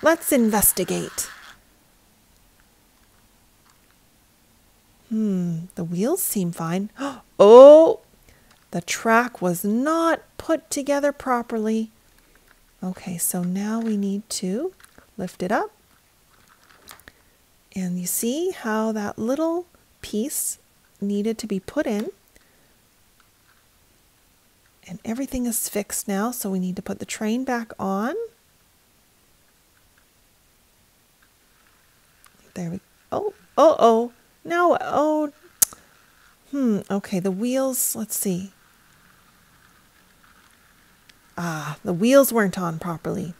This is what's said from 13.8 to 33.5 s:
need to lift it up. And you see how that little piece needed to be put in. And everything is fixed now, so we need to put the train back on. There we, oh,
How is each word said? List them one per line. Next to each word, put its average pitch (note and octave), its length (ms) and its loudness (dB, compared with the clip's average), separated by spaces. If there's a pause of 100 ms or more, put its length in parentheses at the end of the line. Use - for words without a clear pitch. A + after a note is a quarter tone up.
need G3+ 340 -4
to A#3+ 420 -6 (440)
lift - 260 -8
it F#3 100 -4
up. F4+ 180 -2 (2000)
And F3+ 260 -4
you F3+ 60 -8
see C#4+ 440 -4
how A3 400 -4
that G#3 260 -6
little D#4+ 500 -4 (340)
piece - 580 -6 (420)
needed G3+ 380 -4
to - 80 -12
be G3 140 -4
put D#4 260 -6
in. A#3 240 -4 (2750)
And F3+ 160 -14
everything B3 420 -6
is - 220 -4
fixed - 380 -6
now, G#3 240 -2
so A#3 200 -8
we F#3+ 80 -2
need F#3 180 -4
to F#3+ 60 -10
put - 160 -10
the G3+ 80 -12
train A3+ 380 -4
back A#3 340 -6
on. G3 360 -4 (4000)
There E3+ 160 -8
we, F#3 100 -10 (320)
oh, G4+ 220 -6 (220)